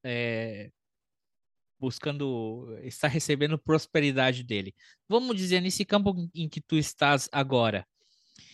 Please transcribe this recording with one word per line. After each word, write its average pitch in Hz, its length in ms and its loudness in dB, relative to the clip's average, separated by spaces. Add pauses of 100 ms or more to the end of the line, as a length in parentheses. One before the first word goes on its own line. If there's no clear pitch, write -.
é, 113 640 -4 (1120)
buscando, 123 1040 -6
está 127 260 -4
recebendo 147 500 0
prosperidade 131 840 2
dele. 101 300 -4 (340)
Vamos 240 300 0
dizer, 185 240 2
nesse 185 240 -2
campo 190 480 2
em 160 160 -4
que - 120 -8
tu - 160 0
estás 143 540 2
agora, 120 540 2 (680)